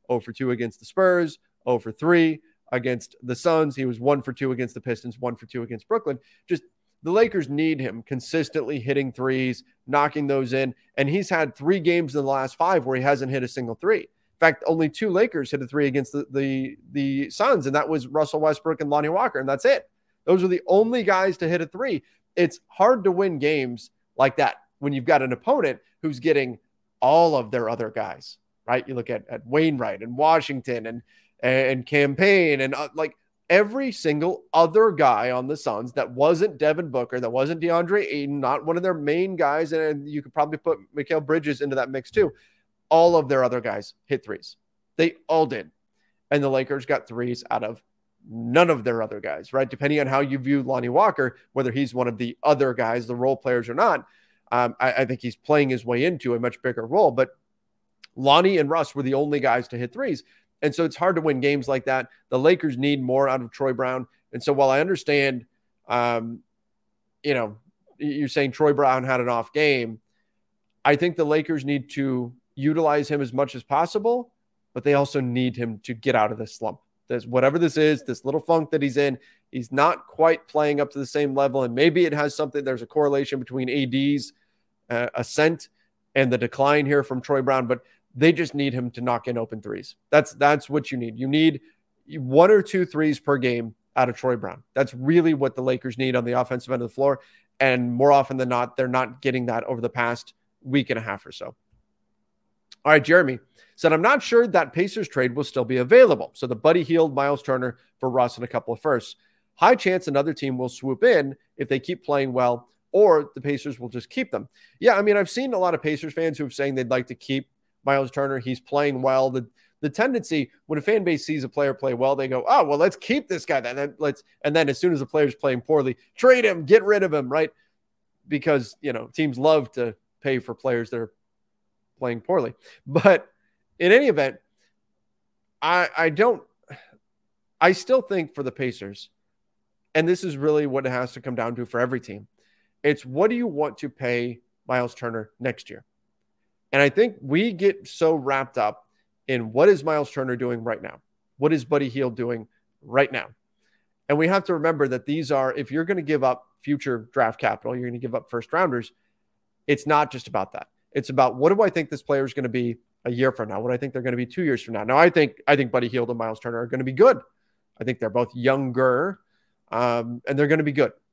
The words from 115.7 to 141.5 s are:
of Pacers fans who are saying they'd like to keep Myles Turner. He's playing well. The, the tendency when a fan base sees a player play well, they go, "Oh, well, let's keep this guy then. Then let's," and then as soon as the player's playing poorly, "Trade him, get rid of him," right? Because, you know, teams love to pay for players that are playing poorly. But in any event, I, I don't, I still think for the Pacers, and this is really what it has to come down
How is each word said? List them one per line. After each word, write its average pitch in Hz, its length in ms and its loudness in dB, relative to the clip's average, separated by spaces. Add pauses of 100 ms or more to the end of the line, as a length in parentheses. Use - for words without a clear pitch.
of - 80 -2
Pacers 151 320 -4
fans 160 240 -2
who 147 80 -6
are 123 60 -10
saying 139 240 -4
they'd 127 160 -4
like 127 160 -2
to 123 80 -12
keep - 340 -6 (340)
Myles 139 280 0
Turner. 139 260 -2
He's 123 220 -6
playing 143 420 -2
well. 131 300 2
The, 123 160 -6 (340)
the 147 80 -2
tendency 214 640 -2 (160)
when 151 100 -4
a 143 60 -6
fan 208 200 2
base 165 220 -2
sees 156 180 -4
a 127 60 -6
player 139 240 0
play 135 220 -4
well, 131 200 2
they 131 120 -4
go, 127 200 -4
"Oh, 247 180 4
well, 143 120 0
let's 180 200 2
keep 277 300 -4
this 175 200 -6
guy 139 140 0
then. 123 160 -6
Then 143 200 -6
let's," 143 240 -4 (220)
and 147 120 0
then 156 140 4
as 127 100 -2
soon 180 140 2
as 143 60 0
the 135 80 -6
player's 147 260 2
playing 127 280 -2
poorly, 135 360 0 (180)
"Trade 247 300 6
him, 170 200 0
get 196 180 8
rid 202 180 2
of 180 100 0
him," 139 180 -2
right? 156 200 0 (800)
Because, 143 520 0
you 135 140 -4
know, 117 140 -6
teams 143 320 -4
love 151 320 4
to 117 240 -4 (260)
pay 135 160 -2
for 117 160 -8
players 117 380 -4
that 117 80 -6
are 113 120 -8 (840)
playing 120 220 -4
poorly. 156 340 -2 (320)
But 170 440 2 (500)
in 180 140 4
any 269 160 6
event, 143 260 0 (1300)
I, 175 340 2
I 165 140 2
don't, 208 340 2 (1200)
I 175 100 8
still 247 300 2
think 190 340 -4
for 143 80 -6
the 127 80 -4
Pacers, 107 580 -10 (840)
and 160 120 2
this 180 200 0
is 151 100 -6
really 151 320 0
what 135 180 -2
it 127 40 -2
has 127 240 -4
to 127 80 -16
come 123 140 -8
down 117 200 -4